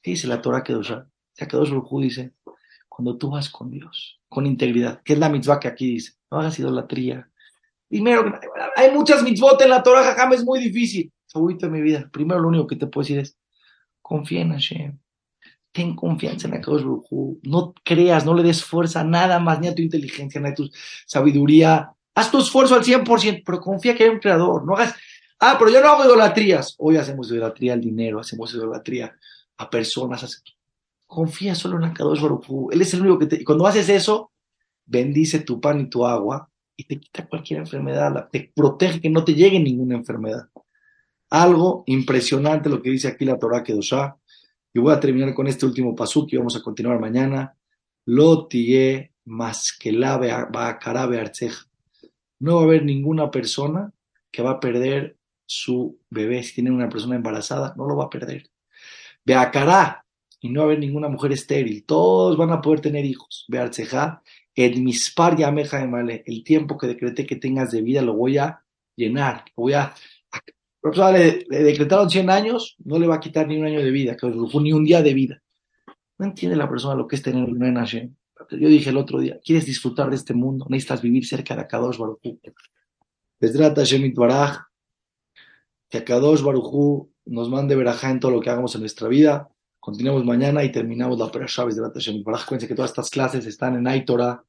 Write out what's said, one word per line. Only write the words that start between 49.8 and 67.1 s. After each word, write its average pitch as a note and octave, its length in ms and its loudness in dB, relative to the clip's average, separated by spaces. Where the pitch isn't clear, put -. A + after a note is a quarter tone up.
bea-, A#2+ 320 -4
baakara A#2 560 -6
beartzeja". A2+ 600 -8
No E3 160 0
va E3 60 4
a - 20 4
haber D#3 200 4
ninguna D3 460 -2
persona D3+ 640 -6
que A#2 100 -8
va B2+ 80 -2
a C3 100 -4
perder C3 560 -4
su - 540 -6
bebé. A2+ 320 -4
Si - 120 -16
tiene B2+ 180 -2
una B2 160 -2
persona A#2 260 -6
embarazada, A#2+ 600 -6
no C#3 100 -8
lo C#3+ 100 -4
va C#3 100 -4
a - 40 -16
perder. - 400 -12
Beakara, C3+ 800 4
y A#2+ 100 -10
no C#3 100 -2
va D#3 40 2
a D3+ 60 2
haber D3+ 100 0
ninguna D3 280 -6
mujer C#3 240 -4
estéril. A#2+ 520 -4
Todos F3+ 520 2
van E3 140 0
a E3 100 0
poder D3+ 200 2
tener D3 240 -4
hijos. - 440 -10
Beartzeja, B2 760 -6
et B2 220 2
mispar C3 600 0
yameja C#3+ 460 -2
emale. A#2+ 440 -6
El A2+ 160 -12
tiempo D#3 340 0
que B2+ 120 -6
decreté A#2+ 360 -6